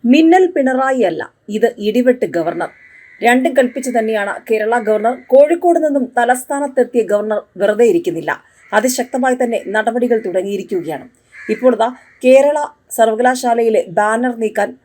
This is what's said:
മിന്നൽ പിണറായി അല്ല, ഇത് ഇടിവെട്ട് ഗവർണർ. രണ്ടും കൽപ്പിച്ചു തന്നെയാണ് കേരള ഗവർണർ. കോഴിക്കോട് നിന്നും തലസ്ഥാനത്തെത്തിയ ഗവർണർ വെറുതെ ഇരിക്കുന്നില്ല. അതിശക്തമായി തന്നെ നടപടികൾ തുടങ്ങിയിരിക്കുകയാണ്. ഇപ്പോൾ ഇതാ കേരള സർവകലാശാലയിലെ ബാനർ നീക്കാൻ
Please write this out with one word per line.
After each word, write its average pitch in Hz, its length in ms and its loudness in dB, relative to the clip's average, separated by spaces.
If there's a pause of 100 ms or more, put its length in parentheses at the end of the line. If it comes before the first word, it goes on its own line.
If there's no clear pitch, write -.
മിന്നൽ 320 420 6 (100)
പിണറായി 262 540 0
അല്ല, 160 120 -6 (340)
ഇത് 226 120 2 (200)
ഇടിവെട്ട് 240 480 0
ഗവർണർ. 170 340 -4 (520)
രണ്ടും 247 360 2
കൽപ്പിച്ചു 254 380 -2
തന്നെയാണ് 220 380 -2 (160)
കേരള 220 240 0 (140)
ഗവർണർ. 214 280 0 (160)
കോഴിക്കോട് 330 540 4
നിന്നും 277 200 0 (120)
തലസ്ഥാനത്തെത്തിയ 254 840 -2 (100)
ഗവർണർ 208 300 -2 (200)
വെറുതെ 208 300 2
ഇരിക്കുന്നില്ല. 165 400 -2 (400)
അതിശക്തമായി 254 680 -2
തന്നെ 233 180 -2 (160)
നടപടികൾ 226 420 0 (100)
തുടങ്ങിയിരിക്കുകയാണ്. 180 800 -6 (460)
ഇപ്പോൾ 247 240 2
ഇതാ 226 120 0 (340)
കേരള 277 340 6 (400)
സർവകലാശാലയിലെ 233 840 0 (160)
ബാനർ 233 340 0 (100)
നീക്കാൻ 214 280 -2 (140)